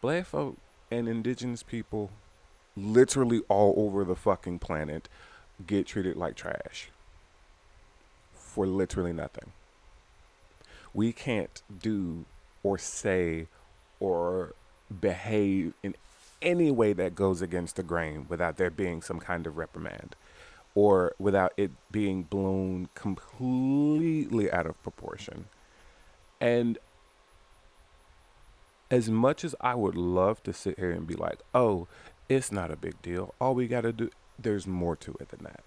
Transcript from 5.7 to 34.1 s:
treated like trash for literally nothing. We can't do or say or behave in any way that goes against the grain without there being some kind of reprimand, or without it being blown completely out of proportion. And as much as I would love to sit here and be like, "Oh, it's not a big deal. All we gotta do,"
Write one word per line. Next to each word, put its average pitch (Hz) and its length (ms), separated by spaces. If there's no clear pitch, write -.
treated 92 300
like 85 200
trash - 540
for - 320
literally 92 480
nothing. - 380
We 113 220
can't - 480
do 90 480
or 98 160
say 85 680
or 90 560
behave 98 840
in 98 120
any 175 300
way 113 220
that 90 200
goes 92 300
against 87 320
the 95 80
grain 80 440
without 85 300
there 90 140
being 85 320
some 85 160
kind 85 260
of 78 120
reprimand, - 580
or 98 460
without 95 380
it 98 140
being 98 320
blown 95 720
completely 135 1600
out 85 140
of 80 180
proportion. - 640
And 120 380
as 120 200
much 120 340
as 170 160
I 123 160
would 98 200
love 90 480
to 98 100
sit - 260
here 92 120
and 85 140
be 82 100
like, - 240
"Oh, 104 340
it's 131 220
not 90 200
a 78 40
big 85 260
deal. 90 380
All 127 140
we 123 140
gotta 117 240
do," 113 180